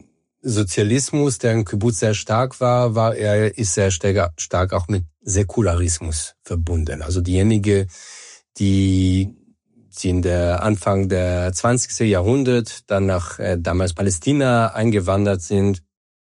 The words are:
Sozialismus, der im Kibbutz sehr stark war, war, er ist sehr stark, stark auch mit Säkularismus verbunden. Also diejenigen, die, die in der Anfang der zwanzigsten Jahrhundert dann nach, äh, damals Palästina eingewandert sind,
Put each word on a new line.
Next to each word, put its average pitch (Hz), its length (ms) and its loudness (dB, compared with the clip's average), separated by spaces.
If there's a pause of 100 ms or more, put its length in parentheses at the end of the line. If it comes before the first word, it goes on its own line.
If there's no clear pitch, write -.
(440)
Sozialismus, 117 960 0
der 117 140 2
im 113 120 0
Kibbutz 113 320 -2
sehr 110 160 2
stark 120 480 -2
war, 123 320 2
war, 113 220 2
er 107 420 0
ist 104 160 -2
sehr 98 160 2
stark, 95 500 0
stark 92 340 -2
auch 87 160 -4
mit 90 160 -2 (160)
Säkularismus 87 1200 -2
verbunden. 82 580 -4
Also 85 180 -4
diejenigen, 98 680 2 (680)
die, 95 760 2 (640)
die 95 100 -2
in 90 120 0
der 87 400 0
Anfang 98 480 0
der 90 440 0
zwanzigsten 120 520 -2
Jahrhundert 117 840 0
dann 98 160 2
nach, 90 320 -2
äh, 92 200 -2
damals 87 360 -2
Palästina 120 800 0
eingewandert 101 680 2
sind, 98 400 0 (580)